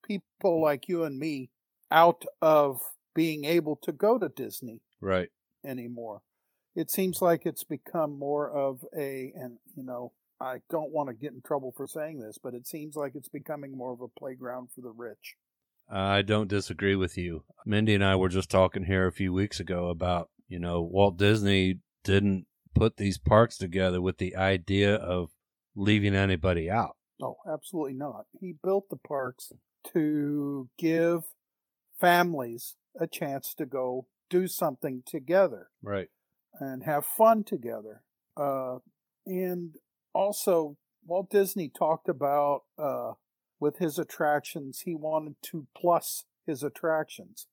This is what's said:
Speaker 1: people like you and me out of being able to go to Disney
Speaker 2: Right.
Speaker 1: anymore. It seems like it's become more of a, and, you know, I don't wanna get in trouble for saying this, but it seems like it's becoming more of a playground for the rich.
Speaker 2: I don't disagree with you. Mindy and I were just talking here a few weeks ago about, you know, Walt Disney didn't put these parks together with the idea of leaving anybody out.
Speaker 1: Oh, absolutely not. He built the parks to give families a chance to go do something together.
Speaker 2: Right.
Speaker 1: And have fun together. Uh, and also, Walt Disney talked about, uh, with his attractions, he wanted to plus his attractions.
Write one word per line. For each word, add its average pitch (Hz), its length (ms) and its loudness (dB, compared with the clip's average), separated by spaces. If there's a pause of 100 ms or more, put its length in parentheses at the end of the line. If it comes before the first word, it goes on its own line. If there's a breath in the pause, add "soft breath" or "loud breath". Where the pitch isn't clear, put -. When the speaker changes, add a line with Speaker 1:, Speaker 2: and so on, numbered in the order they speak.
Speaker 1:
people 180 560 0
like 147 260 2
you 170 160 0
and 139 140 -6
me 143 320 -6 (400)
out 165 340 8 (160)
of 147 400 6 (340)
being 156 300 0
able 156 380 2
to 175 100 -4
go 208 260 4
to 185 120 -2
Disney 113 500 -10 (200)
Speaker 2:
Right. 92 280 0 (360)
Speaker 1:
anymore. 120 580 -10 (520)
It 165 160 -4
seems 185 320 0
like 170 240 4
it's - 180 -6
become 151 540 -6
more 143 320 -2
of 135 340 -2 (120)
a, 135 380 -8
and, 127 240 -12 (180)
you 139 80 -12
know, 123 280 -10 (280)
I 127 180 -8 (120)
don't 156 220 -4
wanna 139 220 -4
get 131 180 -10
in 127 100 -18
trouble 135 340 -4
for 139 100 -10
saying 156 340 -10
this, 107 220 -14
but 123 120 -10
it 123 120 -14
seems 151 300 -12
like 143 200 -6
it's 135 120 -14
becoming 143 480 -12
more 127 160 -8
of 120 80 -12
a 123 80 -12
playground 127 680 -12
for 127 60 -18
the 123 100 -14
rich. 113 440 -16 (540)
Speaker 2:
I 98 340 0
don't 107 260 0
disagree 98 480 0
with 92 220 -2
you. 85 260 -8 (220)
Mindy 107 280 4
and 98 100 4
I 95 120 4
were 92 120 4
just 92 220 0
talking 95 340 4
here 92 220 2
a 90 60 0
few 92 200 -2
weeks 98 280 0
ago 87 280 -4
about, 87 420 -2 (180)
you 90 100 -8
know, 87 240 0
Walt 92 340 4
Disney 98 600 4 (260)
didn't 98 420 4 (280)
put 113 240 4
these 98 200 0
parks 113 380 6
together 92 440 0
with 90 180 -2
the 90 180 -4
idea 98 600 4
of 90 340 -2 (440)
leaving 101 400 4
anybody 92 560 2
out. 104 260 -2 (260)
Speaker 1:
Oh, 127 140 -8 (140)
absolutely 151 440 -6
not. 127 320 -10 (140)
He 180 220 -10
built 196 280 -2
the 147 60 -8
parks 131 560 -8 (420)
to 147 840 -2
give 165 460 0 (760)
families 170 760 2 (240)
a 165 60 0
chance 139 480 -8
to 151 120 -6
go 127 400 -4 (240)
do 185 160 2
something 139 600 -4
together. 151 600 0 (140)
Speaker 2:
Right. 101 260 -4 (520)
Speaker 1:
And 131 240 -10
have 147 220 0
fun 220 380 6
together. 113 580 -8 (340)
Uh, 135 420 -4 (480)
and 180 480 -6 (400)
also, 175 640 0 (300)
Walt 185 240 -4
Disney 196 380 0
talked 160 400 -2
about, 143 540 0 (160)
uh, 123 340 -4 (480)
with 147 180 0
his 160 200 -2
attractions, 147 840 -2
he 175 100 -6
wanted 156 480 -4
to 151 240 -10 (100)
plus - 480 0 (220)
his 139 160 -6
attractions. 147 920 -6